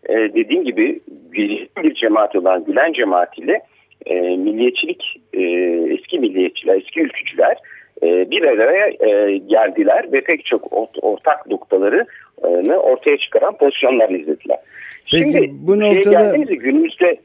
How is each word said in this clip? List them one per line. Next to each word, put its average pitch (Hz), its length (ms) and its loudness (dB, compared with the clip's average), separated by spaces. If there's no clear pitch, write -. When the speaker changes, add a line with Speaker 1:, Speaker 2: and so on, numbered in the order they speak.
Speaker 1:
e, - 40 0
dediğim 113 500 0
gibi 127 360 -2
gelişmiş - 500 -6
bir 156 100 2
cemaat 107 420 0
olan 92 300 0
Gülen 151 280 0
cemaatiyle, 90 680 -2
e, 82 140 -4
milliyetçilik, 107 1000 -4
e, 92 80 -2
eski - 260 -6
milliyetçiler, 92 560 -2
eski 98 260 -4
ülkücüler, - 560 -2
e, 90 280 2
bir 180 120 -2
araya, 147 440 2
e, 101 500 0
geldiler 104 760 0
ve 135 100 0
pek 151 240 -2
çok - 280 -4
ort-, - 280 -4
ortak - 460 -2
noktalarını 101 1300 -2
ortaya 135 400 2
çıkaran - 400 0
pozisyonlar 120 520 2
izlediler. 80 480 -4
Speaker 2:
Peki, 165 120 2
Speaker 1:
Şimdi 226 300 2
Speaker 2:
bu 170 280 2
Speaker 1:
şeye 208 140 4
Speaker 2:
noktada 202 280 6
Speaker 1:
geldiğimiz 247 260 0
gibi 165 100 -2
günümüzde 320 640 2